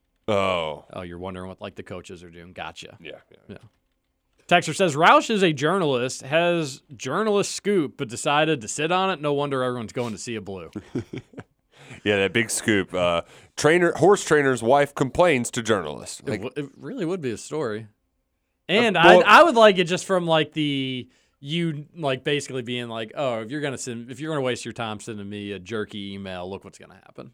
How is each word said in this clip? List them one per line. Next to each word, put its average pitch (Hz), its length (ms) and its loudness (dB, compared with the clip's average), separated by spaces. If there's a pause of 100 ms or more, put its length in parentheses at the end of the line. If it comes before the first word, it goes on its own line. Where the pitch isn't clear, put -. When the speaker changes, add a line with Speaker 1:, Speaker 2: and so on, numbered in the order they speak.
(280)
Speaker 1:
Oh. 90 680 -2
Speaker 2:
Oh, - 80 -10
you're 87 180 -12
wondering 92 280 -10
what, 95 140 -16
like, 101 140 -12
the 98 80 -14
coaches 90 400 -16
are 87 60 -20
doing. 87 240 -20
Gotcha. - 460 -14
Speaker 1:
Yeah, 76 180 -16 (140)
yeah. - 60 -20 (120)
Speaker 2:
Yeah. 101 80 -16 (880)
Texter 170 280 2
says, 175 200 2
"Roush 208 340 6
is 202 140 2
a 170 100 4
journalist, 139 720 -2
has 160 580 0 (140)
journalist 202 600 -2
scoop, 180 420 0
but 135 120 -6
decided 147 520 0
to 107 60 -10
sit 156 240 -4
on 190 180 0
it. 156 120 -4
No 147 120 -2
wonder 139 300 -2
everyone's 123 300 -6
going 120 200 -4
to 95 40 -10
see 117 180 -10
a 107 60 -8
blue." 90 280 -12 (240)
Speaker 1:
<laughs> - 180 -8 (920)
Yeah, 104 120 4
that 98 140 2
big 113 180 0
scoop. 98 440 0
Uh, 87 300 0 (340)
trainer, 170 400 4
horse 185 260 4
trainer's 135 400 2
wife 139 320 4
complains 139 560 2
to 123 100 -4
journalist. 82 600 -4
Speaker 2:
It - 80 -10
Speaker 1:
Like, 107 120 -6
Speaker 2:
w-, 143 240 -8
it 127 120 -18
really 180 280 -8
would 180 140 -4
be 131 120 -4
a 101 60 -6
story. 113 500 -8 (800)
Speaker 1:
Uh, - 40 -4
Speaker 2:
And 220 220 2
Speaker 1:
well 175 300 10
Speaker 2:
I, 214 160 10
I - 20 10
would 320 120 6
like 214 220 8
it 185 60 0
just 170 220 -2
from, 180 200 0
like, 156 280 2
the, 135 560 -4 (320)
you, 151 440 -4 (100)
like, 135 280 -4
basically 143 380 -4
being 123 260 -6
like, 113 260 -8
"Oh, 123 280 -4
if 113 100 -12
you're 151 100 -8
gonna 147 160 -4
send, 117 320 -10
if 127 120 -14
you're 156 100 -8
gonna 147 100 -2
waste 123 220 -2
your 113 100 -10
time 107 280 -8
sending 104 280 -12
me 104 220 -10
a 95 80 -10
jerky 98 540 -8
email, 92 360 -10
look 95 140 -12
what's 95 160 -20
gonna 80 160 -20
happen. - 380 -20